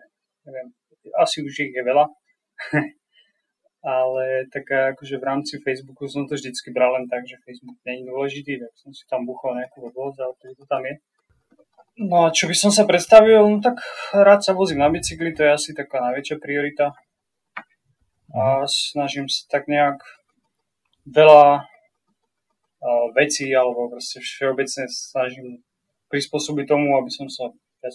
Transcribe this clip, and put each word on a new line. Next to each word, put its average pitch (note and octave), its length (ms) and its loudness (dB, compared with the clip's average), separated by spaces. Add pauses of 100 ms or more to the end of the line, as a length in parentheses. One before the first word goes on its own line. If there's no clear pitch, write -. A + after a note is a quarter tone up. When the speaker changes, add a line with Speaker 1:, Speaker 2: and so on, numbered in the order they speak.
(440)
Speaker 1:
neviem, C3 240 -16 (480)
asi E3 240 0
už C#3 240 -8
ich C3 80 -10
je B2 80 -6
veľa. C3 240 0 (640)
<laughs> - 240 -4 (880)
Ale C3 720 -4
tak C#3 160 -12
akože C3+ 560 -4
v - 20 -10
rámci C#3 380 -6
Facebooku C3+ 480 -10
som C#3 160 -8
to D3 80 -8
vždycky B2+ 400 -12
bral B2+ 240 2
len B2+ 80 -8
tak, B2 240 -6
že B2+ 160 -20
Facebook B2 400 -20
nie B2+ 160 -12
je B2+ 80 -16
dôležitý, C#3 480 -8
tak A#2 160 -16
som - 160 -20
si - 160 -20
tam B2+ 160 -6
buchol B2 320 -8
nejakú B2+ 320 -12
blbosť, C3+ 320 -12
ale B2+ 160 -8
to C3 320 -20
tam C3 160 -4
je. C#3 160 -12 (1040)
No F3 240 2
a D#3+ 80 0
čo E3 160 -2
by - 80 -2
som G3+ 160 2
sa G#3+ 80 4
predstavil, G#3+ 560 8
no G#3 240 4
tak B3 160 0 (320)
rád G3+ 320 6
sa - 80 0
vozím F3+ 320 0
na D3 80 4
bicykli, E3 400 -6
to D#3 160 0
je D3 80 6
asi D3+ 240 -4
taká C3+ 320 -6
najväčšia C#3+ 320 -8
priorita. C#3+ 480 -4 (1400)
A C3+ 320 0
Speaker 2:
Mhm. - 20 -6
Speaker 1:
snažím C#3 600 -6
sa - 160 -6
tak D3 240 -4
nejak C#3+ 320 0 (1040)
veľa, D3 560 10
a, - 1300 -16 (240)
vecí, C#3 400 0
alebo A#2+ 400 0
proste B2 240 -14
všeobecne C3+ 720 -6
sa - 320 -6
snažím B2+ 400 -12 (480)
prispôsobiť C#3+ 560 -6
tomu, C#3+ 320 2
aby B2 160 -4
som C3+ 160 -12
sa B2 240 -12 (240)
viac B2 160 -14